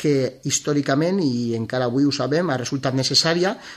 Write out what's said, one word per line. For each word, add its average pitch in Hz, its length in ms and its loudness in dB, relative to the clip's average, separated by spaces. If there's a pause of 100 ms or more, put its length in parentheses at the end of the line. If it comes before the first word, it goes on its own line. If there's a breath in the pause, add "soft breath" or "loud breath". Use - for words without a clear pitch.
que 135 440 0
històricament, 147 760 0
i 120 340 0
encara 113 300 -2
avui 131 240 2
ho 131 40 0
sabem, 151 360 0
ha 135 80 0
resultat 131 400 -2
necessària 165 560 2 (240 loud breath)